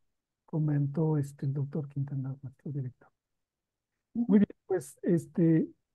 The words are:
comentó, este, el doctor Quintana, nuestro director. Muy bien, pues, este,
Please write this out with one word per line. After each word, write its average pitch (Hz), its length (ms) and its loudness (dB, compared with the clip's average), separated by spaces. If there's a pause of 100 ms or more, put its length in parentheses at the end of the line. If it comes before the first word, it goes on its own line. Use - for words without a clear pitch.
(460)
comentó, 151 720 0
este, - 280 -4
el 135 60 0
doctor 143 380 -6
Quintana, 135 520 -6
nuestro 139 300 -12
director. 135 380 -10 (1040)
Muy 226 260 4
bien, 202 80 4 (180)
pues, - 380 -4
este, 165 640 2 (280)